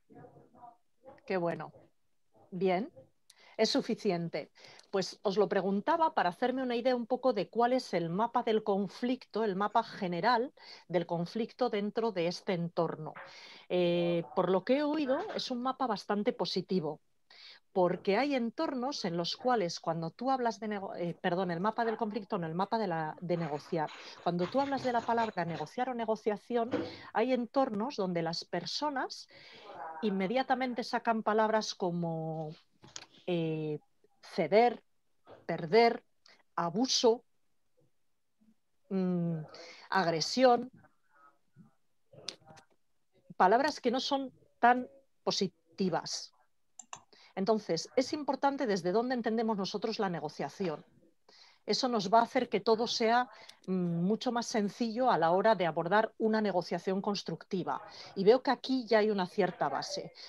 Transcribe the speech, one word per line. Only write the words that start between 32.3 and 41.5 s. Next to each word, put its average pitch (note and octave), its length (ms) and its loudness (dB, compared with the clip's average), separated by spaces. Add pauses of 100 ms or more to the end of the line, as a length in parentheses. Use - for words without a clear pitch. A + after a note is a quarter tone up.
eh, D#3 540 -2 (540)
ceder, G3+ 480 4 (640)
perder, F3 580 4 (520)
abuso, A3 680 2 (1700)
mm, F3+ 480 0 (500)
agresión, A#3 800 4 (2750)